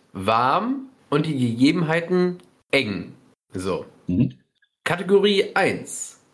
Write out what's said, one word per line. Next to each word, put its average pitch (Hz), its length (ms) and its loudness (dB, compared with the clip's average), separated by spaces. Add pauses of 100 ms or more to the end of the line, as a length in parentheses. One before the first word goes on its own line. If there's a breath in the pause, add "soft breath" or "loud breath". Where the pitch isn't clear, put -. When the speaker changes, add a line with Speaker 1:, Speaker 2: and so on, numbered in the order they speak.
(120)
Speaker 1:
warm 131 760 0 (200)
und 156 180 0
die 147 120 -4
Gegebenheiten 170 1000 2 (340)
eng. 101 420 -2 (380)
So. 92 340 -4 (220)
Speaker 2:
Mhm. 120 260 0 (500)
Speaker 1:
Kategorie 196 720 2
eins, - 680 -4 (120)